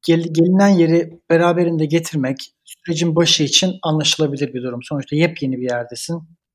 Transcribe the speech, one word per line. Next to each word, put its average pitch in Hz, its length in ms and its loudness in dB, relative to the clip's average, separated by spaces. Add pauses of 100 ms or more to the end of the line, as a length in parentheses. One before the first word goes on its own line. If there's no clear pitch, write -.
gel-, 170 260 0
gelinen 185 340 4
yeri 165 520 2 (100)
beraberinde 165 560 2
getirmek 147 520 -2 (280)
sürecin 165 500 -4
başı 160 280 2
için 185 300 0 (100)
anlaşılabilir 147 720 -2
bir 123 100 -6
durum. 123 200 -8
Sonuçta 147 320 -6
yepyeni 151 420 0
bir 127 120 -4
yerdesin. 120 720 -8 (160)